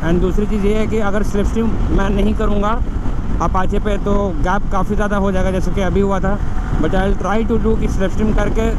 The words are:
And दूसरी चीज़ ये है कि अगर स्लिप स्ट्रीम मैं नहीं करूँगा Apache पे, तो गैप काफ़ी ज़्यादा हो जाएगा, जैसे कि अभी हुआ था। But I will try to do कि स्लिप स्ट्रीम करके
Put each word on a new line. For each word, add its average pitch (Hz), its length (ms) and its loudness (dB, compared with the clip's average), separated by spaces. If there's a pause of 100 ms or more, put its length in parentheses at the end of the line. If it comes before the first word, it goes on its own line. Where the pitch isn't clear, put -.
And 175 160 2
दूसरी 185 260 0
चीज़ 202 200 0
ये 208 80 2
है 214 120 0
कि 220 120 -2
अगर 202 240 0
स्लिप 196 240 0
स्ट्रीम 226 200 0 (240)
मैं 196 200 0
नहीं 202 240 0
करूँगा 208 480 0 (600)
Apache 185 420 0
पे, 208 140 0
तो 202 300 0
गैप 185 340 0 (100)
काफ़ी 196 220 0
ज़्यादा 208 220 0
हो 196 160 0
जाएगा, 190 180 0
जैसे 185 200 0
कि 202 100 0
अभी 180 200 0
हुआ 196 200 0
था। 196 180 0 (440)
But 160 80 0
I 185 160 0
will 202 160 2
try 196 160 0 (120)
to 226 160 2
do 220 140 2
कि 220 80 0
स्लिप 190 220 0
स्ट्रीम 214 240 0
करके 214 440 0